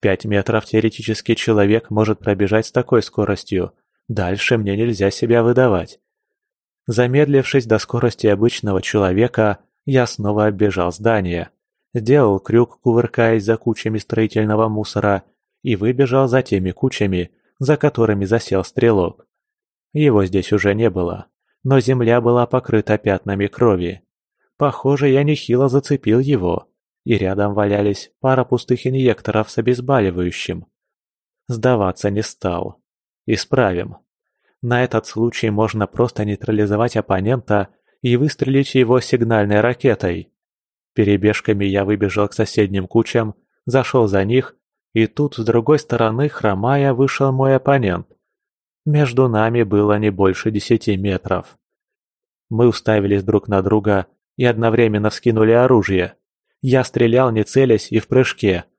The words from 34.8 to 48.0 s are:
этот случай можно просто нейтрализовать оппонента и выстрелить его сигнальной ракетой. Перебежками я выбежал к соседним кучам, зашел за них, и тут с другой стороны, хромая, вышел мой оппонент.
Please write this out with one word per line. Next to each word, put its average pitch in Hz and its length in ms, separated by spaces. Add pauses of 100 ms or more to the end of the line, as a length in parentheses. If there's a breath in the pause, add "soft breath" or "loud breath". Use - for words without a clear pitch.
этот 120 220
случай 113 440
можно 107 360
просто - 380
нейтрализовать 104 720
оппонента 104 720 (320)
и 123 160
выстрелить 135 580
его 127 260
сигнальной 110 600
ракетой. 104 720 (640)
Перебежками 101 680
я 98 200
выбежал 101 440
к - 40
соседним 98 540
кучам, 113 480 (320)
зашел 123 400
за 98 180
них, 120 320 (360)
и 113 140
тут 147 300
с 117 80
другой 117 340
стороны, 117 500
хромая, 131 680
вышел 135 380
мой 135 240
оппонент. 123 500 (800)